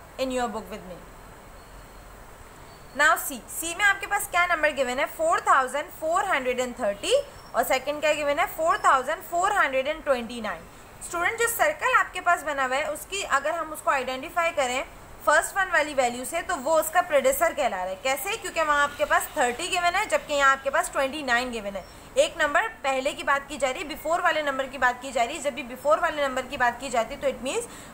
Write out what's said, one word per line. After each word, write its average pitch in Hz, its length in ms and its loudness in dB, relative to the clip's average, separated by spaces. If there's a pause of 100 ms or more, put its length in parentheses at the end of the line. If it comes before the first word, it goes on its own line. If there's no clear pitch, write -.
(200)
in 262 180 -2
your 240 120 -2
book 202 220 -8
with 185 140 -12
me। 175 140 -14 (2000)
Now 311 220 6
सी, 240 300 -8
सी 339 260 -8
में 403 100 2
आपके 403 220 2
पास 403 240 -2
क्या 349 160 4
number 311 260 2
given 247 260 0
है? 311 80 0
फ़ोर 330 400 0
थाउजेंड 285 420 2 (120)
फ़ोर 349 240 2
हंड्रेड 254 340 0
एंड 247 160 -4
थर्टी 247 400 0 (400)
और 233 80 4
second 285 380 0
क्या 302 120 2
given 294 260 0
है? 381 80 2
फ़ोर 330 380 0
थाउजेंड 302 380 2
फ़ोर 359 300 0
हंड्रेड 269 340 2
एंड 311 160 -4
ट्वेंटी 240 380 0
नाइन। 180 200 -8 (440)
Student 359 340 -2
जो 466 80 4
circle 403 500 0
आपके 370 240 0
पास 349 220 2
बना 277 220 -2
हुआ 254 100 0
है 302 160 -2
उसकी - 320 -8
अगर 277 280 0
हम 320 220 -6
उसको - 180 -2
identify 285 600 -2
करें 269 320 0 (420)
first 320 320 4
one 285 160 0
वाली 302 200 2
value 247 320 0
से 339 160 -4
तो 349 160 -4
वो 277 220 0
उसका 349 240 2
predecessor 302 500 2
कहला 226 240 0
रहा 180 80 -2
है। 190 180 -6
कैसे? 285 340 0
क्योंकि 349 240 -4
वहाँ 294 220 4
आपके 285 220 0
पास 330 220 2 (100)
थर्टी 247 300 2
गिवन 349 280 2
है 415 120 2
जबकि 302 260 0
यहाँ 277 180 6
आपके 269 180 0
पास 311 220 2
ट्वेंटी 294 320 -2
नाइन 247 280 0
given 202 240 -6
है। 175 80 -8 (340)
एक 320 240 2
number 302 260 4 (160)
पहले 269 300 0
की 311 100 -10
बात 277 260 0
की 294 80 -8
जा 262 120 0
रही 302 120 -4
है, 302 60 -8
before 330 340 -2
वाले 311 220 2
number 269 240 -2
की 262 100 -12
बात 247 240 2
की 269 100 -10
जा 233 120 2
रही 269 140 -2
है। 269 60 -10
जब 285 100 -2
भी 277 120 -8
before 277 340 2
वाले 302 280 0
number 254 180 -2
की 262 120 -8
बात 240 220 2
की 269 100 -8
जाती 226 260 -2
है - 60 -12
तो 294 80 -2
it 220 160 -6
means 403 240 -4 (240)